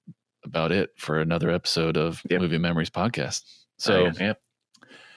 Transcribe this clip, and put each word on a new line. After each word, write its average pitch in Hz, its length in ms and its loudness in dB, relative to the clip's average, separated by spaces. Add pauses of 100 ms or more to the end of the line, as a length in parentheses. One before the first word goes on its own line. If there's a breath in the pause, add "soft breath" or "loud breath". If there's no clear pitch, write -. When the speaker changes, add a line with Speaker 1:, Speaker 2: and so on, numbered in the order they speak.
(460)
Speaker 1:
about 80 260 0
it 95 260 0
for 78 240 -2
another 82 300 0
episode 82 460 0
of 82 320 -2
Speaker 2:
Yep. 90 120 2
Speaker 1:
Movie 82 160 0
Memories 85 320 0
Podcast. 90 540 -4 (340 loud breath)
So - 160 0
Speaker 2:
Oh, 92 120 6
yeah, 87 140 0
yeah. 101 140 0 (840 loud breath)